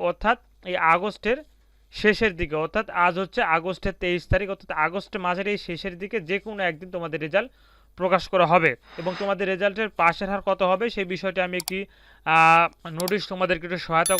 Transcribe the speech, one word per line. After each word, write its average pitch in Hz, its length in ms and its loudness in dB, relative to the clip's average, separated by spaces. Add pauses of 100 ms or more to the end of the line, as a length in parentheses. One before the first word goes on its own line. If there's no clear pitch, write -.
অর্থাৎ 208 300 0 (320)
এই 180 60 -4 (200)
আগস্টের 208 440 -2 (540)
শেষের 208 460 2
দিকে, 156 240 -4
অর্থাৎ 214 220 -2 (200)
আজ 180 160 4
হচ্ছে 196 200 -4 (160)
আগস্টের 180 440 -4
তেইশ 175 300 -2
তারিখ, 190 220 2
অর্থাৎ - 180 -12 (140)
আগস্ট 180 280 -4 (120)
মাসের 180 280 -2
এই 202 140 -4
শেষের 180 340 -8
দিকে 208 160 -6 (120)
যে 196 160 0
কোনো 214 240 -8
একদিন 170 260 -8
তোমাদের 160 300 -6
রেজাল্ট 196 240 0 (480)
প্রকাশ 180 260 2 (100)
করা 180 180 6
হবে। 160 200 6 (280)
এবং 175 120 -4 (100)
তোমাদের 196 320 -2
রেজাল্টের 202 360 -2 (120)
পাশের 170 300 2
হার 196 180 -4
কত 190 120 0 (100)
হবে, 190 140 0 (100)
সেই 196 180 -4
বিষয়টি 185 340 -4
আমি 180 140 -6
একটি, 190 180 -6 (460)
আহ, 165 400 8 (340)
নোটিশ 185 220 -2 (100)
তোমাদেরকে 180 360 -2
একটু 175 200 -6
সহায়তা 170 320 2